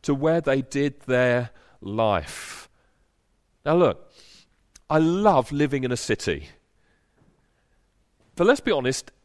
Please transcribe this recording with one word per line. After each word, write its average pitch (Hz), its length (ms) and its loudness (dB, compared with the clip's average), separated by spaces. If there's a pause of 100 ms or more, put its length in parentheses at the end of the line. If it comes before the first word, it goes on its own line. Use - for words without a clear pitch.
to 143 140 -2
where 160 260 0
they 135 220 -2
did 143 380 -4
their 123 500 0 (320)
life. 101 880 -4 (960)
Now 156 100 2
look, 156 340 2 (760)
I 151 80 0
love 165 560 2
living 143 320 -2
in 123 80 -2
a 120 40 -4
city. 73 520 -4 (1900)
But 175 120 2
let's 277 140 4
be 226 120 -2
honest, 131 400 -2 (120)